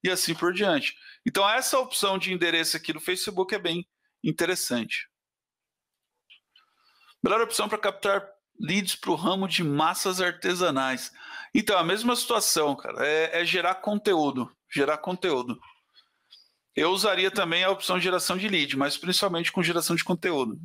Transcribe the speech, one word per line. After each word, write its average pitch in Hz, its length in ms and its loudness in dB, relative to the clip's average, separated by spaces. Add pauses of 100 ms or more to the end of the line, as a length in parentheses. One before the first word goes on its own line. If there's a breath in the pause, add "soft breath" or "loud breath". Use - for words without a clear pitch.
e 180 80 0
assim 165 240 -2
por 175 180 0
diante. 175 440 0 (300 loud breath)
Então, 196 220 6
essa 254 300 4
opção 202 400 0
de 185 140 -2
endereço 170 440 2
aqui - 160 -6
do 156 80 -6
Facebook 185 540 -2
é 202 40 -2
bem 175 300 -4 (340)
interessante. 151 840 -2 (2250 soft breath)
Melhor 226 180 2
opção 214 280 -2
pra 214 100 -2
captar 202 500 -2 (300)
leads 185 380 -2
pro 180 180 -2
ramo 190 320 -2
de 175 160 -2
massas 160 580 0
artesanais. 170 920 0 (420 loud breath)
Então, 214 240 4
a 165 60 4
mesma 226 320 0
situação, 160 580 2
cara, 127 320 -4
é, 160 340 2
é 170 40 0
gerar 175 320 0
conteúdo, 165 760 0 (160)
gerar 147 280 0
conteúdo. 143 640 -2 (1120 soft breath)
Eu 165 160 2
usaria 190 400 2
também 180 320 0
a 190 80 4
opção 185 280 0
de 170 60 -2
geração 180 320 0
de 202 120 -2
lead, 143 280 -2
mas 143 200 0
principalmente 175 560 0
com 185 100 0
geração 170 320 0
de 160 80 -2
conteúdo. 147 640 0